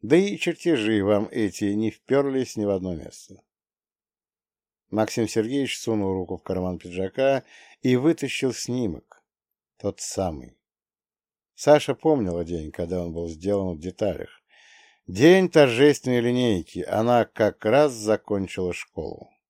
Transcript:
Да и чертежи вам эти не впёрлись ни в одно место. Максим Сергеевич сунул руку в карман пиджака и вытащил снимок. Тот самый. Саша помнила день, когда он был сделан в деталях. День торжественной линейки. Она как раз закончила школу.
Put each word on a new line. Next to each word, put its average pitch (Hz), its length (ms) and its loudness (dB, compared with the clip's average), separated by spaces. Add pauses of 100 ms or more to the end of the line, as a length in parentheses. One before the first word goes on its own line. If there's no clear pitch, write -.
Да 123 160 4
и 196 200 2
чертежи 113 640 0
вам 104 280 2
эти 107 420 -2
не 107 180 -2
впёрлись 135 680 -2
ни 107 80 -2
в 101 40 0
одно 92 260 -2
место. - 460 -18 (1500)
Максим 107 360 -2
Сергеевич 123 520 -4
сунул 101 340 -2
руку 92 240 -6
в - 60 -18
карман 92 340 -4
пиджака 95 680 -4 (380)
и 127 140 2
вытащил 135 580 0
снимок. 117 720 -8 (540)
Тот 101 220 -8
самый. 80 560 -6 (1000)
Саша 147 400 4
помнила 98 480 0
день, 80 280 -8
когда 87 300 -6
он 85 120 -8
был 85 160 -6
сделан 92 480 -4
в - 20 -14
деталях. 92 500 -6 (800)
День 170 420 6
торжественной 131 720 4
линейки. 117 600 0
Она 110 460 2
как - 380 -2
раз 131 300 4
закончила 101 800 -2
школу. - 560 -12 (200)